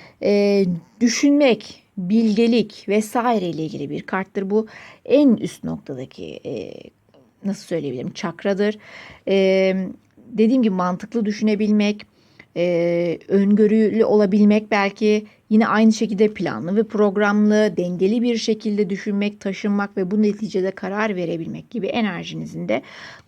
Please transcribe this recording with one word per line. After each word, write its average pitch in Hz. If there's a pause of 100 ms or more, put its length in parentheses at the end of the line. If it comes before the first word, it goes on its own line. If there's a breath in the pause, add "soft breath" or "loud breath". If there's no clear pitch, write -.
(240 loud breath)
e, 202 (360)
düşünmek, 254 (140)
bilgelik 220
vesaire 214
ile 160
ilgili 143
bir 147
karttır. 190
Bu 220 (380 loud breath)
en 269
üst -
noktadaki, 127
e, 95 (720)
nasıl 208
söyleyebilirim, 143
çakradır. 202 (500 loud breath)
E, 190 (300)
dediğim 226
gibi 208
mantıklı 185
düşünebilmek, 208 (520 soft breath)
e, 170
öngörülü 208
olabilmek 208
belki, 208 (240 loud breath)
yine 220
aynı 220
şekilde 208
planlı 160
ve 220
programlı, 208
dengeli 180
bir 240
şekilde 214
düşünmek, 202
taşınmak 202
ve 185
bu 208
neticede 202
karar 202
verebilmek 165
gibi 196
enerjinizin 170
de 233 (460 loud breath)